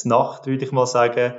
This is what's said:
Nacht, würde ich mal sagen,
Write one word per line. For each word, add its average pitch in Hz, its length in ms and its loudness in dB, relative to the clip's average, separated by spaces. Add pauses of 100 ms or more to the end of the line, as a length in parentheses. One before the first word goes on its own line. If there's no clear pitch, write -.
Nacht, 123 420 0
würde 135 160 -4
ich 131 80 -6
mal 127 140 2
sagen, 120 520 0